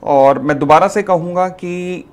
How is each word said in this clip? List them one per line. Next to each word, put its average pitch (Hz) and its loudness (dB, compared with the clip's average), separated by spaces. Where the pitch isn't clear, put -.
और 135 4
मैं 143 -2
दोबारा 151 4
से 202 -2
कहूँगा 180 -2
कि 180 -10